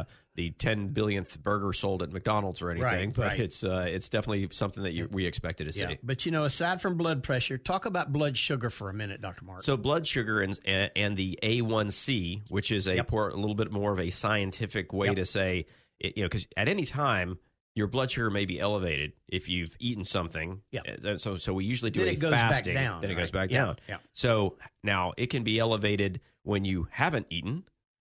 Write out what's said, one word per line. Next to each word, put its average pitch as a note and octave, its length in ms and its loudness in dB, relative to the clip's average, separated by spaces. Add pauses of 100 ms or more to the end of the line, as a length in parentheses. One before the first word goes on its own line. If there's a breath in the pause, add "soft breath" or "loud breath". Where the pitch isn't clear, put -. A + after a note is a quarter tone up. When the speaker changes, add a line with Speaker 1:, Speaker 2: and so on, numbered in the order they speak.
Speaker 1:
uh, D#2+ 40 -4 (300 loud breath)
the E2+ 160 -4
ten G#2 380 -2
billionth G2+ 540 -2
burger G2+ 300 0
sold F#2+ 300 0
at D2+ 100 -6
McDonald's F#2+ 500 0
or F2 80 -2
anything, G2 380 0
Speaker 2:
Right, C3 60 -4
Speaker 1:
but A2 120 2
Speaker 2:
right. G#2 140 0
Speaker 1:
it's, G#2 240 -2
uh, F#2 240 0
it's F#2 220 -4
definitely G#2 420 0
something G2 320 -4
that F2 80 -2
you, E2+ 120 -2
Speaker 2:
Yeah. - 60 -6
Speaker 1:
we F#2+ 140 0
expected E2+ 480 -4
to - 80 -4
Speaker 2:
Yeah. F2+ 80 -2
Speaker 1:
see. F2+ 140 -6
Speaker 2:
But, C3 240 -2
you E3+ 40 0
know, D#3 140 2
aside E3+ 380 0
from F3+ 140 0
blood E3 280 2
pressure, C3 340 0
talk F#3 280 -2
about F3 260 -2
blood D3 240 2
sugar B2 340 0
for G2+ 200 -8
a F#2+ 40 -8
minute, G2+ 280 -6
Doctor F#2 240 -8
Mark. F#2 160 -12
Speaker 1:
So C#3 160 4
blood D3 280 2
sugar G#2+ 360 2
and, F#2+ 220 0
and, F#2+ 300 2
and G2+ 220 2
the F#2+ 260 0
A A#2 200 2
one A2 280 2
C, F#2+ 600 -2
which G2+ 200 0
is G2 160 2
a F#2 100 2
Speaker 2:
Yep. B2 120 0
Speaker 1:
poor, G#2+ 220 2
a - 40 -6
little G#2 220 0
bit G#2+ 160 0
more G2+ 200 0
of F#2 60 0
a F2 120 0
scientific G2+ 800 -2
way G2 160 2
Speaker 2:
Yep. G2+ 80 2
Speaker 1:
to F2+ 100 0
say, F#2 400 0 (320 soft breath)
it, - 200 -4
you G#2 40 2
know, F2 60 2
'cause G2+ 180 -2 (100)
at G#2+ 120 2
any F#3 160 0
time, G#2 540 0 (360)
your G#2+ 140 2
blood B2+ 220 0
sugar A2+ 200 2
may G2+ 140 2
be F2+ 140 -4
elevated F2 540 0 (160)
if F#2 200 -4
you've F2 300 -2
eaten A#2 260 -2
something. E2+ 580 -4 (100)
Speaker 2:
Yep. - 320 -8
Speaker 1:
Uh, G2+ 140 -2
so, G2 180 -4
so - 180 -2
we F#2+ 100 0
usually A#2 280 0
do - 80 0
Speaker 2:
Then F#2 80 4
Speaker 1:
a F2 40 2
Speaker 2:
it - 80 0
goes D#3+ 120 2
back A#2 200 6
Speaker 1:
fasting, F2+ 220 2
Speaker 2:
down, G#2+ 280 0
Speaker 1:
then G2+ 100 0
it - 20 0
goes E2+ 180 0
Speaker 2:
right? F#2 100 2
Speaker 1:
back F#2+ 100 0
Speaker 2:
Yeah, C3 140 4
Speaker 1:
down. E2+ 100 -2 (120)
Speaker 2:
yeah. G2 80 -6 (180)
Speaker 1:
So A2 420 4 (280 loud breath)
now F#2 320 2
it B2 100 0
can B2 180 0
be A2 160 4
elevated G#2 600 2 (220 soft breath)
when G2+ 220 2
you F#2+ 260 0
haven't D3 400 0
eaten, G#2+ 340 -4 (360)